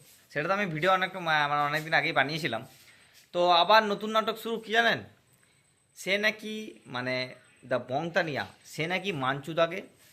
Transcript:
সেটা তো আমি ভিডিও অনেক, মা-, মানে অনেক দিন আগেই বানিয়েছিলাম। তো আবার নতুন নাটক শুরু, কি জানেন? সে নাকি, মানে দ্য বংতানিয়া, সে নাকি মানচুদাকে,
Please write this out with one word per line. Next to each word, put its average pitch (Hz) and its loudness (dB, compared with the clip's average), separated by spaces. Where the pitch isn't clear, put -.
সেটা 151 -4
তো 190 2
আমি 208 -2
ভিডিও 170 2
অনেক, 185 -2
মা-, 151 2
মানে 147 2
অনেক 151 -2
দিন 160 -2
আগেই 151 0
বানিয়েছিলাম। 139 -2
তো 175 0
আবার 208 8
নতুন 208 -4
নাটক 220 0
শুরু, 226 -4
কি 202 -8
জানেন? 226 4
সে 185 -2
নাকি, 208 -4
মানে 127 -2
দ্য 127 0
বংতানিয়া, 160 -2
সে 151 -4
নাকি 185 -2
মানচুদাকে, 165 -2